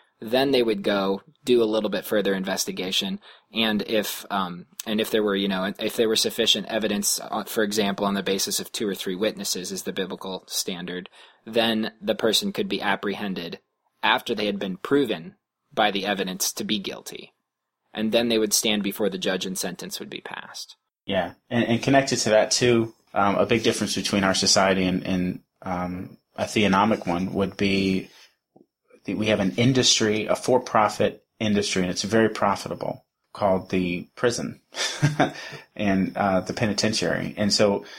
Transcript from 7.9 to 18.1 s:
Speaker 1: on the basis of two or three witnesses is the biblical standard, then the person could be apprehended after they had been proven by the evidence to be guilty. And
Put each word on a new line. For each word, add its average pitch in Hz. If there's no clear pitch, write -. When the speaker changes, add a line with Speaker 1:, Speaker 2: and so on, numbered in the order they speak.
Speaker 1:
on 98
the 98
basis 98
of 95
two 110
or 95
three 95
witnesses 95
is 95
the 95
biblical 92
standard, 90
then 113
the 104
person 101
could 98
be 98
apprehended 98
after 113
they 104
had 101
been 95
proven 104
by 107
the 95
evidence 95
to 113
be 101
guilty. -
And 110